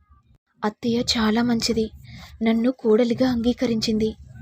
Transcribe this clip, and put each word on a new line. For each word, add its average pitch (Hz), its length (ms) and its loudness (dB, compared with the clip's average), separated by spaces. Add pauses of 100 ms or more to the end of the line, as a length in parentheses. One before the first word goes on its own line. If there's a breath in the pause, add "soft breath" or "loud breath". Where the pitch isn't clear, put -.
(640)
అత్తయ్య 233 360 -2
చాలా 220 400 0
మంచిది, 226 480 0 (540 loud breath)
నన్ను 226 280 2
కోడలిగా 233 580 2
అంగీకరించింది. 226 840 0 (260)